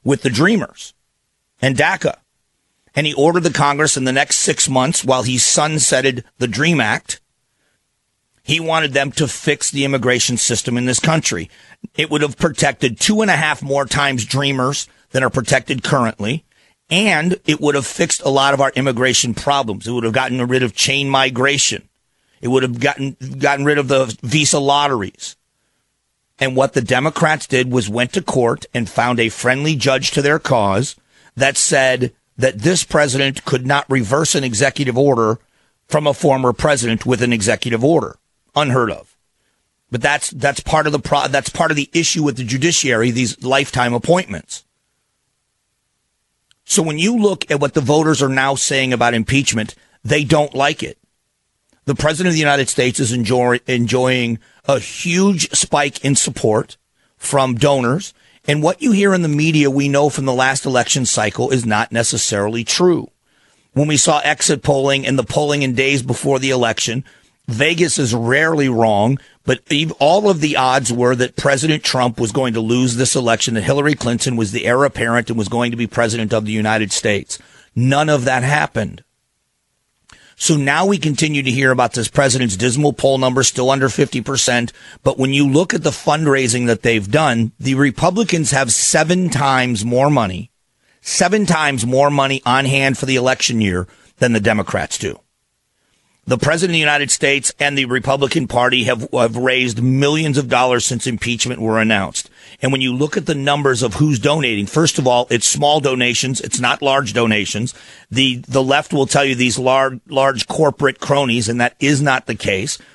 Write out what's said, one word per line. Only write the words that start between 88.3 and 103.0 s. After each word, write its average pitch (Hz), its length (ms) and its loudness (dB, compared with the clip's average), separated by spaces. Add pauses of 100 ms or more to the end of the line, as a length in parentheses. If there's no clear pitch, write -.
have 135 200 0
seven 170 600 0
times 127 520 0
more 123 280 2
money, 107 400 -2 (500)
seven 190 460 0
times 147 400 0
more 139 240 4
money 135 340 0
on 131 200 2
hand 135 340 0
for 135 80 -4
the 131 80 2
election 123 460 0
year 92 260 0 (300)
than 123 160 2
the 110 60 4
Democrats 104 600 -2
do. - 200 -6 (1080)
The 123 100 0
president 170 340 0
of - 20 -2
the 165 60 2
United 147 300 2
States - 480 0
and 143 200 -2
the 135 80 0
Republican 135 640 -2
Party 123 340 2
have, 113 300 -2
have 117 240 0
raised 127 440 0
millions 143 560 2
of 135 120 -2
dollars 123 340 2
since 123 240 -4
impeachment 120 540 -4
were 110 180 0
announced. 107 500 -2 (320)
And 135 120 0
when 131 80 -2
you 127 120 0
look 147 220 -2